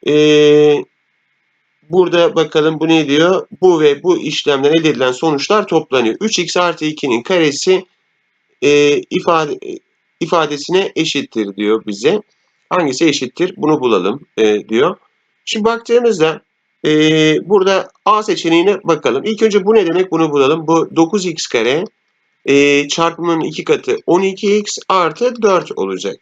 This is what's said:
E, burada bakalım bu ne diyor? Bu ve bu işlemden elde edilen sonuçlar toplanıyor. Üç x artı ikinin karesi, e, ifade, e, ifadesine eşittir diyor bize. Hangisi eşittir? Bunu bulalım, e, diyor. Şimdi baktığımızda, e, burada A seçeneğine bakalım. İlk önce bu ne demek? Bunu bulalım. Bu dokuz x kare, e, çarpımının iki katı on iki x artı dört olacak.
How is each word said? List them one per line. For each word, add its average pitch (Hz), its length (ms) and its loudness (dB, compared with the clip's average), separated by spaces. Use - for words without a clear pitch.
E, 143 60 2
burada 170 440 2
bakalım 156 460 0
bu 160 80 -2
ne 160 200 2
diyor? 165 380 0
Bu 175 200 4
ve 143 220 2
bu 175 160 0
işlemden 143 540 0
elde 165 160 2
edilen 127 240 0
sonuçlar 160 540 -2
toplanıyor. 127 540 -2
Üç 214 180 -4
x 175 180 -4
artı 175 280 -2
ikinin 151 380 -4
karesi, 180 640 0
e, 143 380 2
ifade, 170 420 -2
e, - 260 -12
ifadesine 160 760 -2
eşittir 113 600 -4
diyor 104 300 0
bize. 117 340 -2
Hangisi 160 340 -2
eşittir? 156 520 -4
Bunu 151 240 -2
bulalım, 113 460 -2
e, 104 320 0
diyor. 135 280 0
Şimdi 214 200 -6
baktığımızda, 226 760 0
e, 151 40 0
burada 190 400 2
A 214 180 2
seçeneğine 175 600 0
bakalım. 156 400 -2
İlk 214 180 -2
önce 202 240 2
bu 220 80 2
ne 208 120 4
demek? 185 240 0
Bunu 160 200 0
bulalım. 147 360 0
Bu 165 300 0
dokuz 170 300 0
x 160 200 -6
kare, 131 380 0
e, 143 420 2
çarpımının 165 520 -2
iki 160 240 -6
katı 131 320 -2
on 180 160 2
iki 196 340 0
x 208 220 -4
artı 190 540 -2
dört 190 360 0
olacak. 98 440 -6